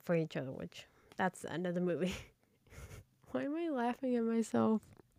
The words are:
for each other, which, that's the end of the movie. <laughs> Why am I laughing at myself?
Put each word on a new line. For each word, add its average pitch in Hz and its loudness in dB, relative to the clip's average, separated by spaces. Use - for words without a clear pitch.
for 170 2
each 160 0
other, 135 -4
which, - -12
that's 185 0
the - -4
end 180 -2
of 175 0
the 180 2
movie. 180 2
<laughs> - -18
Why 262 -2
am 285 -2
I 339 -2
laughing 247 0
at 233 4
myself? 226 4